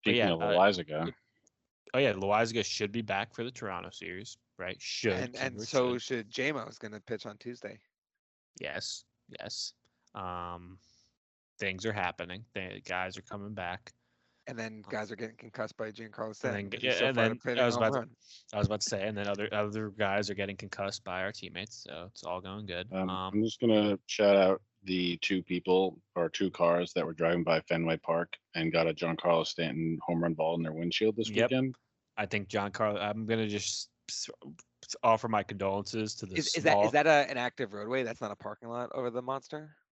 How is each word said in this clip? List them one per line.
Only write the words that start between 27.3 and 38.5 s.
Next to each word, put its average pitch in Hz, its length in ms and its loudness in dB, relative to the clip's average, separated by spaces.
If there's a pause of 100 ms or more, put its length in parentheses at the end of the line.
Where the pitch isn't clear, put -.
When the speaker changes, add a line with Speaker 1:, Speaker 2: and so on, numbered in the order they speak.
Speaker 2:
by 80 180 4
Fenway 82 360 2
Park - 400 0 (180)
and 165 160 0
got 165 160 4
a 160 60 2
Giancarlo 156 520 2
Stanton 82 560 -2
home 85 200 0
run 85 120 2
ball 80 220 2
in 82 80 -2
their 78 100 -4
windshield 85 420 0
this 110 180 -2
Speaker 1:
Yep. - 20 -2
Speaker 2:
weekend. 127 400 2 (420)
Speaker 1:
I 107 80 -2
think 98 240 -4
Giancarlo, 104 520 0
I'm 104 240 -2
gonna 110 220 2
just - 420 -4 (200)
s-, - 200 -8 (540)
s-, - 200 -12
offer 113 240 4
my 107 160 2
condolences 101 720 -2
to - 100 -10
the 92 120 -4
Speaker 3:
Is, 151 160 0
is 165 100 -2
that, 101 140 6
Speaker 1:
small 101 60 6
Speaker 3:
is 110 80 4
that 147 160 6
a, 147 220 6
an 131 80 -4
active 123 360 -4
roadway? 113 300 -2
That's 117 180 -6
not 107 100 -4
a 101 40 -6
parking 107 340 -10